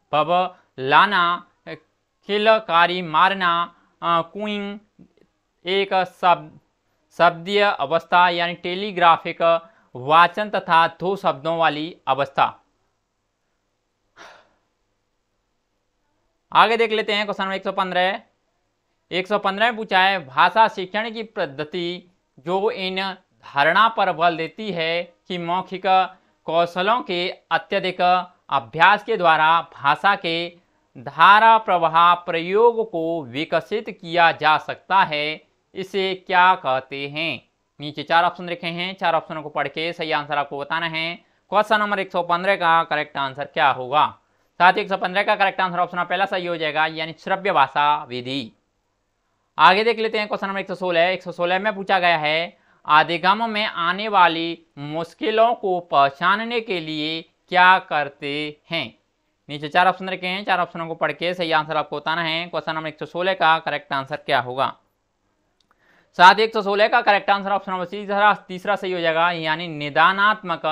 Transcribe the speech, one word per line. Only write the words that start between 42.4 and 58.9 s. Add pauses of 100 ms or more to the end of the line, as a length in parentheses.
का
करेक्ट
आंसर
क्या
होगा? (400)
साथ
ही
एक
सौ
पन्द्रह
का
करेक्ट
आंसर
ऑप्शन
पहला
सही
हो
जाएगा,
यानी
श्रव्य
भाषा
विधि। (1080)
आगे
देख
लेते
हैं
क्वेश्चन
नंबर
एक
सौ
सोलह।
एक
सौ
सोलह
में
पूछा
गया
है, (280)
अधिगम
में
आने
वाली (120)
मुश्किलों
को
पहचानने
के
लिए
क्या
करते (100)
हैं? (520)